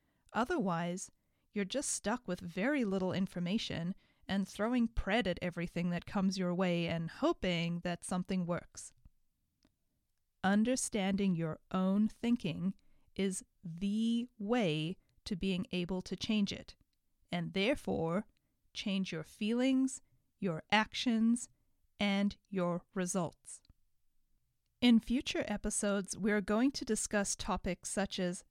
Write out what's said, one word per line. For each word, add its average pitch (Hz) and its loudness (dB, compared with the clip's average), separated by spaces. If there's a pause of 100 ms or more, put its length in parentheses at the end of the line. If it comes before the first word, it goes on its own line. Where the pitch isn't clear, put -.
(340)
Otherwise, 185 -2 (420)
you're 202 0
just 247 -4
stuck - -2
with 180 -4
very 226 0
little 185 0
information 180 -2 (340)
and 190 0
throwing 233 0
pred 208 2
at 175 0
everything 175 -2
that 175 -2
comes 190 0
your 180 0
way 175 2
and 165 -2
hoping 175 0
that 175 -4
something 185 -2
works. - -6 (1500)
Understanding 202 2
your 160 -2 (120)
own 190 2
thinking 196 -2 (400)
is 190 -2 (180)
the 214 -2 (100)
way 185 0 (280)
to 208 -4
being 185 -2
able 180 -2
to - -8
change 208 0
it, - -12 (580)
and 165 -4
therefore, 190 0 (480)
change 190 -2
your 160 -8
feelings, 262 0 (360)
your 170 -2
actions, 226 2 (500)
and 202 2 (140)
your 175 -2 (120)
results. - -4 (1200)
In 233 8
future - -2
episodes, 208 -2
we're 202 2
going 220 2
to - -6
discuss 214 0
topics - -4
such - -2
as 180 -4